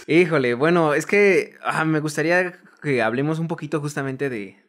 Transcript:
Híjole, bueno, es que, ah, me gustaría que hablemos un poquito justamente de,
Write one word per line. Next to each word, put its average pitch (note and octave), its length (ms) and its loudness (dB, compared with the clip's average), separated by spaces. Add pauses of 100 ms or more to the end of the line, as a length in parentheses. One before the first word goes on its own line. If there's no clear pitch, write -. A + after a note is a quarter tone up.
Híjole, D3 480 2
bueno, D#3 400 2
es D#3 120 -2
que, G3+ 480 2 (100)
ah, D#3+ 200 2
me D#3 160 2
gustaría E3 540 0 (280)
que C3+ 200 0
hablemos C#3 360 0
un E3 100 -4
poquito D#3+ 320 -6
justamente C#3 480 -6
de, G2+ 280 -10 (120)